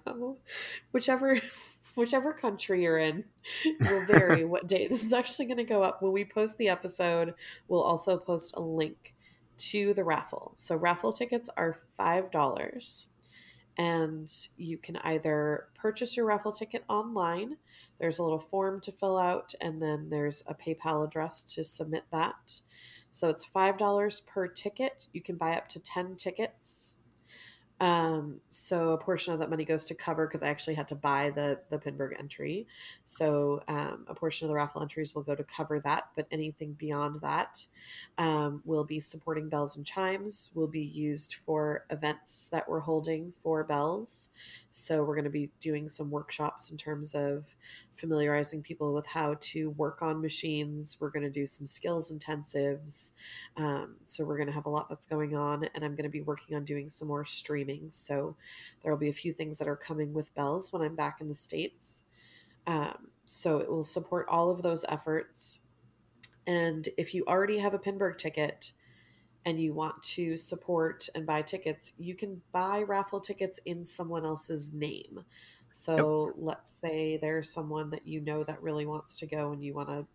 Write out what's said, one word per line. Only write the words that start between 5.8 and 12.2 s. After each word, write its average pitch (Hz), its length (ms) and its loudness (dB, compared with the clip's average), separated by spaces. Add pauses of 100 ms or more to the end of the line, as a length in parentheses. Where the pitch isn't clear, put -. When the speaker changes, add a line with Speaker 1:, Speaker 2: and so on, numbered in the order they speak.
Speaker 1:
up. 185 180 2
When 190 120 4
we 202 100 4
post 214 340 0
the 214 120 4
episode, 170 640 2 (340)
we'll 175 160 6
also 170 340 4
post 170 380 -2
a - 60 -2
link 160 540 -2 (420)
to 202 360 2
the 196 100 2
raffle. - 520 -2
So - 200 -2
raffle 175 360 4
tickets 240 460 -2
are 165 220 0 (180)
five 185 340 2